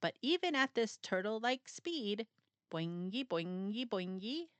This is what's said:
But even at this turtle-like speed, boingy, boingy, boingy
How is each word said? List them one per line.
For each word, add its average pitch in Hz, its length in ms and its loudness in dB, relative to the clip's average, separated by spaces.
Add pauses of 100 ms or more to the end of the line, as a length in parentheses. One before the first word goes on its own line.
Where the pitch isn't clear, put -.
But - 220 0
even 339 320 2
at 269 200 4
this 233 240 2
turtle-like 220 680 0
speed, 226 580 -2 (440)
boingy, 175 560 -2
boingy, 190 600 -2
boingy 202 640 -4 (120)